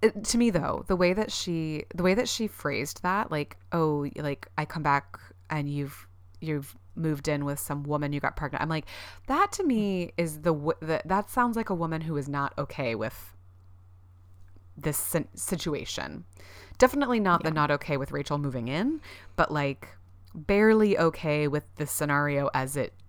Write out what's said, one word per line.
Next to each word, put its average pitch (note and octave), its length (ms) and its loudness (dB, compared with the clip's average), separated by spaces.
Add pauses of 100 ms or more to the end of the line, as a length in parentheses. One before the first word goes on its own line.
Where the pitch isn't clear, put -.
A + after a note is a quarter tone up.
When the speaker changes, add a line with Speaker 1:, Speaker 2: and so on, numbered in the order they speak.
Speaker 1:
it, G#3+ 220 4
to A#3 140 2
me A#3 120 6
though, F3 380 0
the F#3+ 80 2
way F3+ 160 6
that G#3 180 -2
she, D#3+ 540 -4 (100)
the F3 80 -4
way F#3 120 6
that A3+ 140 0
she A3 200 -2
phrased C#3+ 560 -6
that, F#3+ 260 0
like, D3 260 -4 (140)
"Oh, D3+ 460 0
like, C#3+ 320 -4 (100)
I D3+ 60 0
come D#3 180 -6
back C#3+ 360 0 (300)
and D3 220 -2
you've, C#3+ 380 -6 (320)
you've D3+ 360 -4 (200)
moved D#3 320 -2
in C#3+ 180 0
with C#3+ 120 -2
some C#3+ 260 -4
woman D3 280 0
you C#3+ 80 -2
got - 160 0
pregnant." C#3+ 260 -4
I'm D#3+ 60 -2
like, D#3+ 160 -2 (420)
that F4+ 260 2
to G4 120 -2
me G3+ 540 2
is D#3 240 -2
the E3 100 4
w-, D3+ 280 0
the, D#3+ 260 0
that F#3+ 240 0
sounds A#3+ 260 2
like A3+ 140 -2
a F#3+ 40 0
woman E3 280 -2
who D#3 140 -2
is C#3+ 120 -2
not C#3+ 300 -2
okay C3+ 360 -2
with - 400 -6 (1400)
this D3 220 -2
sin-, - 360 -2
situation. D3 880 -6 (540)
Definitely B3+ 420 4
not F3+ 220 4
the D#3+ 60 0
Speaker 2:
Yeah. D#3+ 60 0
Speaker 1:
not D3 160 4
okay C#3+ 260 0
with C3+ 160 -4
Rachel C#3+ 260 -2
moving B2+ 300 -2
in, A#3 320 0 (360)
but, - 140 4
like, C#3+ 380 -2 (460)
barely G#3 640 6
okay D3+ 500 2
with D3 160 -2 (120)
the D3 100 -4
scenario C#3+ 680 2
as C3 220 -2
it, B2+ 160 -2 (160)